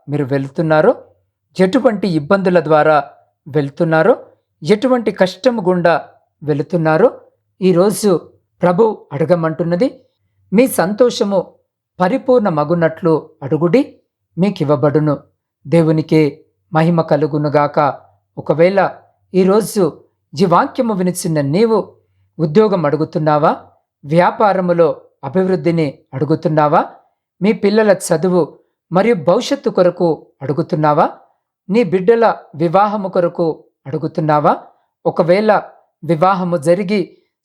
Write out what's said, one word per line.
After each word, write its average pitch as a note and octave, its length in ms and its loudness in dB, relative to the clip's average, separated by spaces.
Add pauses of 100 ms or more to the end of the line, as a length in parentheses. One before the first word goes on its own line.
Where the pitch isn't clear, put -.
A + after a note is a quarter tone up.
మీరు C#3+ 160 -4
వెళుతున్నారో, D#3 680 0 (640)
ఎటువంటి G#3+ 480 0
ఇబ్బందుల F3+ 520 0
ద్వారా D3+ 440 2 (440)
వెళ్తున్నారో, D#3+ 800 0 (380)
ఎటువంటి A3 480 0
కష్టము G#3 500 0
గుండా E3+ 480 -2 (340)
వెళుతున్నారో, D#3 760 0 (400)
ఈరోజు F#3 680 0 (300)
ప్రభు G3+ 520 0
అడగమంటున్నది, E3 880 -2 (500)
"మీ B3 140 4
సంతోషము G3+ 840 0 (460)
పరిపూర్ణమగునట్లు F3 1300 0 (140)
అడుగుడి, E3+ 560 -2 (380)
మీకివ్వబడును." D3+ 840 0 (480)
దేవునికే D#3 800 0 (280)
మహిమ E3 280 2
కలుగునుగాక. D3 1000 0 (360)
ఒకవేళ F3 520 0 (440)
ఈరోజు F#3+ 680 0 (380)
ఈ G3+ 40 2
వాక్యము A#3 480 0
వినిచిన F3 480 -4
నీవు G3 560 -2 (420)
ఉద్యోగం F3 460 2
అడుగుతున్నావా? D3+ 720 0 (500)
వ్యాపారములో F3 960 0 (220)
అభివృద్ధిని E3 760 -2 (140)
అడుగుతున్నావా? D#3 720 0 (560)
మీ G#3 120 2
పిల్లల G#3 380 2
చదువు F3 680 -2 (320)
మరియు G#3+ 240 2
భవిష్యత్తు G#3+ 540 -2
కొరకు F3 580 0 (140)
అడుగుతున్నావా? D3+ 680 0 (600)
నీ A3+ 140 2
బిడ్డల F#3+ 520 2 (200)
వివాహము F#3+ 540 0
కొరకు E3+ 540 -4 (240)
అడుగుతున్నావా? D3+ 680 0 (480)
ఒకవేళ F3+ 560 2 (420)
వివాహము F3 540 0
జరిగి F3 600 -2 (280)